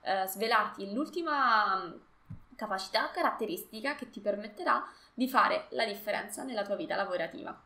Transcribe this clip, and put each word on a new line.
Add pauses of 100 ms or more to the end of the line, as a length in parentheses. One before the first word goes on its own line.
eh,
svelarti
l'ultima,
mm, (560)
capacità,
caratteristica
che
ti
permetterà (300)
di
fare
la
differenza
nella
tua
vita
lavorativa.